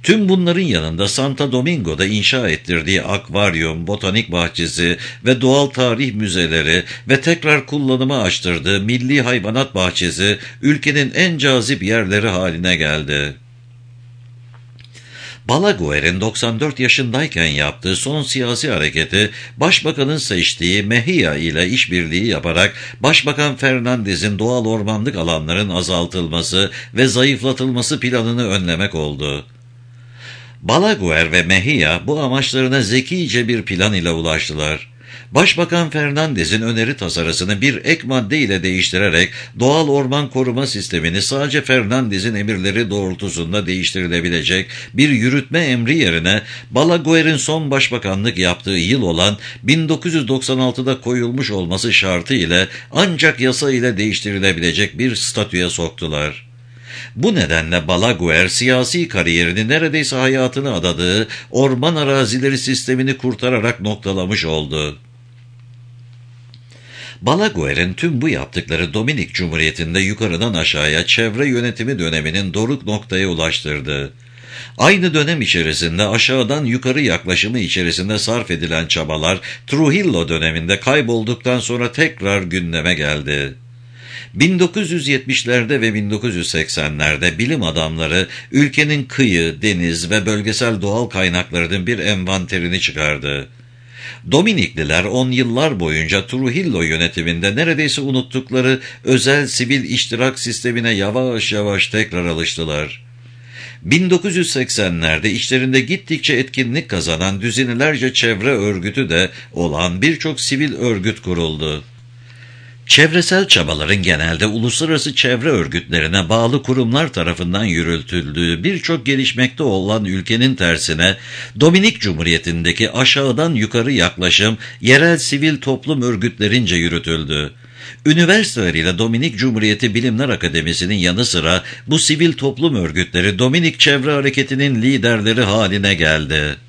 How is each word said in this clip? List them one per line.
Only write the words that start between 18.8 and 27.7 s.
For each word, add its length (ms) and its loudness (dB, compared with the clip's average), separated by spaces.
başbakanın 600 0
seçtiği 680 0
Mejia 520 0
ile 340 0
işbirliği 580 0
yaparak 480 0
Başbakan 560 2
Fernandez'in 840 0
doğal 280 0
ormanlık 500 0
alanların 520 0
azaltılması 1000 -2
ve 120 4
zayıflatılması 960 0